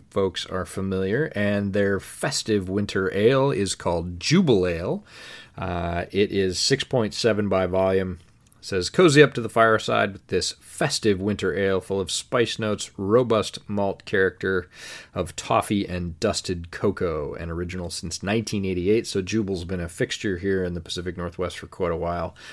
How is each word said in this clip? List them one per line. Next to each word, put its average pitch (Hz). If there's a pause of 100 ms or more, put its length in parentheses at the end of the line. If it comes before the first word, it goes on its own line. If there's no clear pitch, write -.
folks 95
are 90
familiar, 95
and 101
their 98
festive 104
winter 98
ale 135
is 101
called 87
Jubal 135
Ale. 95 (520)
Uh, 87
it 98
is 95
six -
point 110
seven 107
by 92
volume. 92 (400)
It -
says, 90
"Cozy 151
up 139
to 123
the 110
fireside 110
with 95
this -
festive -
winter 98
ale 98
full 98
of 92
spice -
notes, 107
robust 110 (100)
malt 101
character 95 (480)
of 90
toffee 104
and 87
dusted 87
cocoa, 80
and 85
original 87
since -
nineteen 104
eighty-eight." 95
So 101
Jubal's 95
been 90
a 85
fixture 104
here 95
in 87
the 85
Pacific 87
Northwest 87
for 87
quite 85
a 82
while. 85 (180)